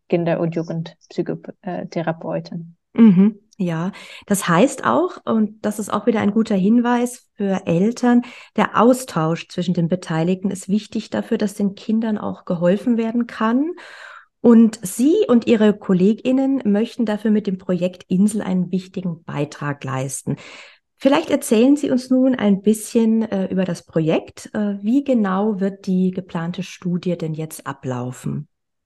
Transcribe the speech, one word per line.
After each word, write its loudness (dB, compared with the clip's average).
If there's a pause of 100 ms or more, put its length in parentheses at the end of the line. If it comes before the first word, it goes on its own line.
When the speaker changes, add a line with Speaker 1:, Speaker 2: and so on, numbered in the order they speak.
Speaker 1:
Kinder- 0
und -2
Jugendpsychotherapeuten. -8 (160)
Speaker 2:
Mhm. 6 (200)
Ja, -4 (340)
das -2
heißt 2
auch, 0
und 0
das -4
ist -8
auch -2
wieder 2
ein 2
guter 0
Hinweis 2
für -2
Eltern, 2 (340)
der 0
Austausch 0
zwischen -4
den 0
Beteiligten -2
ist -10
wichtig -4
dafür, -4
dass -2
den -2
Kindern -2
auch -10
geholfen 0
werden -2
kann. -2 (680)
Und 6
Sie 2
und 4
Ihre 4
KollegInnen 0
möchten 0
dafür -2
mit 0
dem -4
Projekt -4
Insel 2
einen -2
wichtigen -6
Beitrag -8
leisten. -6 (600)
Vielleicht 2
erzählen 4
Sie -2
uns -2
nun 4
ein 2
bisschen, 0
äh, -4
über -2
das -6
Projekt. -2
Äh, -2
wie 2
genau 0
wird -4
die 2
geplante -8
Studie -6
denn -6
jetzt -10
ablaufen? -8 (400)